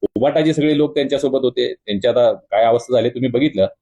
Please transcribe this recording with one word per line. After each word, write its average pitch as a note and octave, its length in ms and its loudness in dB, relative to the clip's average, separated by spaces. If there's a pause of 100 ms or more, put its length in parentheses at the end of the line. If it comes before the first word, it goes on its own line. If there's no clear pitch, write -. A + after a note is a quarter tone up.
उभाटाचे D3+ 520 0
सगळे D3+ 240 0
लोक D3 180 0
त्यांच्यासोबत C3+ 460 -2
होते, B2+ 320 -2
त्यांची G#2 340 -4
आता A#2 260 2
काय G2+ 300 -2
अवस्था A#2 300 0
झाली A#2 160 2
तुम्ही B2 200 -4
बघितलं B2 380 0 (140)